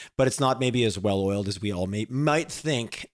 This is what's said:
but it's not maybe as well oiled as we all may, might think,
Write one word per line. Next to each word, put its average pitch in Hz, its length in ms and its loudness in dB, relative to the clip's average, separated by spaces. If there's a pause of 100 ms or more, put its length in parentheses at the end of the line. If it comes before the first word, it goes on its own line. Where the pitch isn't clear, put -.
(180)
but 131 100 6
it's 127 100 0
not 131 220 2
maybe 123 240 2
as 104 160 0
well 98 220 2
oiled 98 260 0
as 101 140 -6
we 104 100 -4
all 92 160 -2
may, 104 220 -2
might 151 420 0
think, 127 640 -4